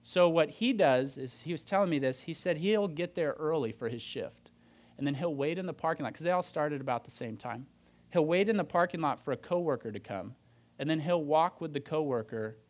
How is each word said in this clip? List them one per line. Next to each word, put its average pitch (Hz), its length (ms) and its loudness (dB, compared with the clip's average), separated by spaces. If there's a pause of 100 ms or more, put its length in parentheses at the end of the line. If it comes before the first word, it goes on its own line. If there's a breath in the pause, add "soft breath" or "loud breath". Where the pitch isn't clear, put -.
So 180 280 6
what 160 200 4
he 226 220 0
does 135 460 4
is, 131 240 -10
he 165 100 -8
was 160 140 -6
telling 196 240 2
me 151 100 2
this, 131 220 -2
he 165 120 -8
said 175 220 -2
he'll 202 320 2
get 170 260 -6
there 156 240 -2
early 151 360 0
for 117 160 -6
his 117 120 -6
shift. - 500 -10 (460 soft breath)
And 139 80 -4
then 143 100 0
he'll 156 200 -2
wait 147 220 -2
in 185 80 -6
the 170 80 -6
parking 160 320 -2
lot, 110 80 -4
'cause - 100 -14
they 170 80 2
all 180 100 2
started 151 380 -2
about 131 240 -2
the - 80 -16
same 113 240 -8
time. 120 320 -10 (460 soft breath)
He'll 165 120 6
wait 180 220 4
in 220 80 2
the 196 80 0
parking 175 380 0
lot 143 180 0
for 139 140 -4
a 120 40 -2
coworker 156 540 -2
to 104 80 -8
come, 98 360 -8 (440 soft breath)
and 147 100 -2
then 160 120 0
he'll 165 240 0
walk 156 340 2
with 160 140 -8
the 147 80 -2
coworker 117 760 -2 (140)